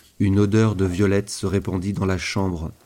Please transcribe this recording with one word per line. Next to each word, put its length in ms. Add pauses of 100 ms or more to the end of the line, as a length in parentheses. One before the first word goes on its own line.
(180)
Une 220
odeur 340
de 100
violette 460
se 160
répandit 460
dans 140
la 120
chambre, 540 (120)